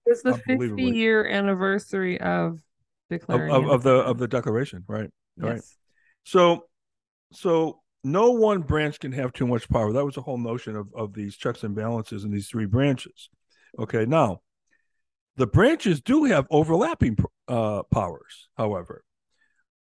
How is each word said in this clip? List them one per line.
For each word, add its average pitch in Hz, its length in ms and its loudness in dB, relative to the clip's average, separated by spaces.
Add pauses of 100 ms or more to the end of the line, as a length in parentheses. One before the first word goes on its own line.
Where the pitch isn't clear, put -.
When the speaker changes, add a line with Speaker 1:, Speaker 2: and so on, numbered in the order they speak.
Speaker 1:
It's 240 180 2
the 254 120 2
Speaker 2:
unbelievably 247 500 -2
Speaker 1:
fifty-year 226 440 2
anniversary 196 920 -2
of 175 340 -2
Speaker 2:
of, - 640 -14
Speaker 1:
declaring - 340 -2
Speaker 2:
of, 135 160 4
of 127 140 2
the, 131 80 4
Speaker 1:
independence. 127 200 4
Speaker 2:
of 120 80 -2
the 120 100 -4
Declaration, 113 580 -4
right? 107 240 -8 (260)
Right. 117 200 -4
Speaker 1:
Yes. - 200 -18 (480)
Speaker 2:
So, 170 420 4 (680)
so 160 480 -2 (240)
no 190 260 4
one 214 300 2
branch 151 400 -2
can 143 100 -8
have 127 220 -4
too 127 160 -2
much 120 200 -2
power. 107 240 2
That 139 120 0
was 139 100 -6
the 131 80 -10
whole 127 160 -8
notion 117 380 -6
of, 104 180 -10
of 107 180 -8
these 104 240 -10
checks - 280 -6
and 104 100 -6
balances 110 480 -6
in 104 80 -6
these 101 180 -4
three 110 180 -4
branches. 131 640 -2 (500)
Okay, 113 280 -2
now, 127 360 2 (920)
the 127 120 2
branches 202 520 4
do 294 240 2
have 165 260 2
overlapping, 160 640 2 (320)
uh, 107 360 -2
powers, - 720 -4
however, 101 460 -6 (800)